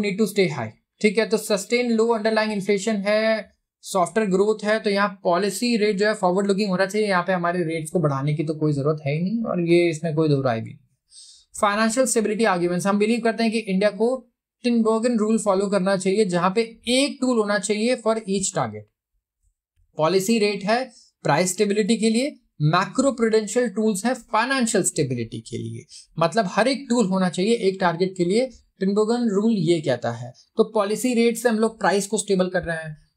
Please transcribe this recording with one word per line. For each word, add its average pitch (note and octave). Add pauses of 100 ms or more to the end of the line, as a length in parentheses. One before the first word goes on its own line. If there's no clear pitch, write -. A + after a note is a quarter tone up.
need G3+
to G#3
stay F#3+
high, A#2 (320)
ठीक G#3+
है। G#3+
तो G#3+
सस्टेन A#3
लो A3+
अंडरलाइंग A3
इन्फ्लेशन G#3
है, G#3+ (260)
सॉफ्टर F#3+
ग्रोथ G3+
है, G#3+
तो G#3+
यहाँ G3
पॉलिसी G3+
रेट G#3
जो G#3
है G#3+
फॉरवर्ड G3
लुकिंग G3+
होना F#3
चाहिए। G#3
यहाँ F3+
पे F#3
हमारे F3
रेट्स D#3+
को F#3
बढ़ाने C#3+
की D#3+
तो D#3
कोई D3+
जरूरत C#3+ (100)
है C#3+
ही D#3+
नहीं A3
और F3+
ये E3+
इसमें D#3
कोई D#3+
दो C#3
राय A#2
भी A2+
नहीं। - (840)
फाइनेंशियल A3
स्टेबिलिटी G#3+
आर्ग्यूमेंट्स, F3+
हम G3+
बिलीव A3
करते A3+
हैं A3+
कि A3+
इंडिया G3
को A#3 (320)
टिनबर्गन A3+
रूल G#3+
फॉलो G3+
करना G3
चाहिए, F#3+
जहाँ F3
पे A#3 (260)
एक C4+
टूल B3+
होना G#3
चाहिए G#3+
for A3+
each G3+
target। A2 (1160)
पॉलिसी F#3
रेट G3+
है A#3 (320)
प्राइस E3
स्टेबिलिटी G#3
के A3
लिए, C4 (220)
मैक्रो F#3+
प्रूडेंशियल A3+
टूल्स G#3+
हैं B3
फाइनेंशियल A#3+
स्टेबिलिटी A#2+
के A#2
लिए, A2+ (340)
मतलब E3
हर G3+
एक C4+
टूल A#3
होना F#3
चाहिए G3+
एक F#3+
टारगेट F3+
के F3
लिए। A3+ (300)
टिनबर्गन G#3+
रूल G#3
ये E3+
कहता B2
है। A#2+ (240)
तो A3+
पॉलिसी G#3+
रेट A#3
से A#3+
हम G#3+
लोग A3
प्राइस F#3+
को A3
स्टेबल F#3
कर F3+
रहे E3
हैं। D#3 (180)